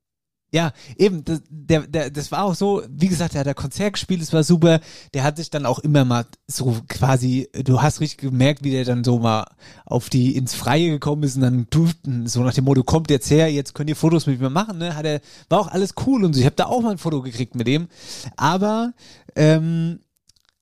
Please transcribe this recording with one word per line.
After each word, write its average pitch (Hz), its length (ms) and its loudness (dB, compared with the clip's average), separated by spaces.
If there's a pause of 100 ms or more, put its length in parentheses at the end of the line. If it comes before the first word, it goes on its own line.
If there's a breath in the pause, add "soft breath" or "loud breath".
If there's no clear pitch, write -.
(500)
Ja, 160 220 0 (240 loud breath)
eben, 185 300 2
das, 165 240 -4
der, 156 360 0
der, 147 220 -4
das 147 240 -8
war 180 120 -2
auch 185 100 0
so, 202 340 0
wie 151 200 0
gesagt, 170 260 -2
der 143 60 -2
hat 139 80 -2
ein 135 60 -2
Konzert 196 380 -4
gespielt, 185 300 -4
es - 100 -8
war 160 100 4
super, 165 380 4 (320 loud breath)
der 135 100 -4
hat 147 140 -2
sich 165 140 -12
dann 143 160 -4
auch 127 120 0
immer 143 280 4
mal 120 180 0 (220)
so 123 280 -2 (140)
quasi, 127 640 0
du 131 300 2
hast 147 180 0
richtig 151 220 -6
gemerkt, 135 420 0
wie 139 60 0
der 131 160 -2
dann 123 180 0
so 120 140 2
mal 113 260 0 (400 loud breath)
auf 120 240 -4
die, 127 260 2
ins 127 200 -4
Freie 156 340 0
gekommen 147 360 -2
ist 131 120 -2
und 135 60 0
dann 123 260 2
durften, 151 600 0
so 120 140 0
nach 123 120 0
dem 131 100 0
Motto, 131 180 4
„Kommt 160 280 0
jetzt 139 200 0
her, 156 220 4
jetzt 143 220 -6
könnt 151 160 -6
ihr 147 60 -4
Fotos 165 300 2
mit 131 140 0
mir 131 80 0
machen“, 185 300 -4
ne, 165 180 -6
hat 151 80 -8
er, 147 160 -2 (300 loud breath)
war 180 100 4
auch 170 80 -2
alles 190 260 -4 (120)
cool 254 180 2
und 165 80 4
so, 131 80 2
ich 123 60 4
hab - 100 0
da 180 80 2
auch 240 160 -2
mal 226 120 0
ein 180 60 -6
Foto 156 220 -4
gekriegt 123 340 -8
mit 117 120 -2
dem, 156 220 0 (500 loud breath)
aber, 208 560 0 (420 loud breath)
ähm, 160 600 2 (640)